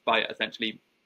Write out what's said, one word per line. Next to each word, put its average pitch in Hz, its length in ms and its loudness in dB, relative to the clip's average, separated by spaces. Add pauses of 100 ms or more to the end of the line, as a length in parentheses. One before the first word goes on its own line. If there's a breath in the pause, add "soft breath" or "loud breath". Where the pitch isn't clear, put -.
by 113 180 4
essentially 110 580 -4 (240)